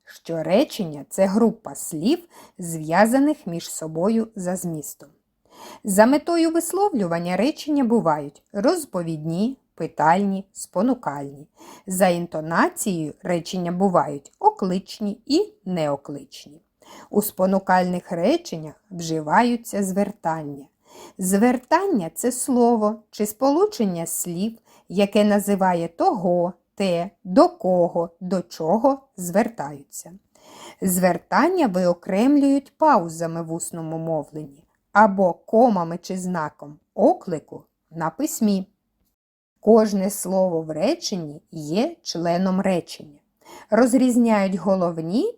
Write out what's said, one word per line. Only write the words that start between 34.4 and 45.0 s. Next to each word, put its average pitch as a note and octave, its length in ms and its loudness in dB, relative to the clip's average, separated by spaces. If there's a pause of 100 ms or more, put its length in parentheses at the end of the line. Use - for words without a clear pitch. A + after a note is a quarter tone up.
або G3 400 4
комами F#3 720 2
чи F#3 140 -8
знаком D#3+ 600 -8 (160)
оклику G3+ 680 -2 (260)
на D#3+ 200 -6
письмі. G#3 560 -2 (920)
Кожне G#3+ 500 4
слово F#3 520 0
в D#3 80 -10
реченні E3 800 -4
є F3+ 520 -4
членом F3 580 -2
речення. D#3+ 580 -4 (520)
Розрізняють A3+ 840 4
головні F3+ 840 -2